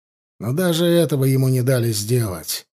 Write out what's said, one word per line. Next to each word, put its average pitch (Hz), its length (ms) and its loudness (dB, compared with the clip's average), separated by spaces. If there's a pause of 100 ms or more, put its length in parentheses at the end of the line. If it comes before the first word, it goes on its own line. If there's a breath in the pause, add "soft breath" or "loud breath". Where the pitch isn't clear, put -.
(400)
Но 120 140 -6
даже 175 320 0
этого 160 400 2
ему 135 240 2
не 127 120 2
дали 120 300 0
сделать. 104 840 -4